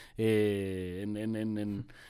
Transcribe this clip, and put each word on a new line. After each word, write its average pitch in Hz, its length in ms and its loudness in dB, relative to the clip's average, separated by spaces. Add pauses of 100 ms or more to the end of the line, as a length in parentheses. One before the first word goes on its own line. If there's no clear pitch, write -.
(160)
eh, 98 880 2
en, 104 140 -4
en, 110 200 -2
en, 107 220 -2
en, 104 280 -4 (240)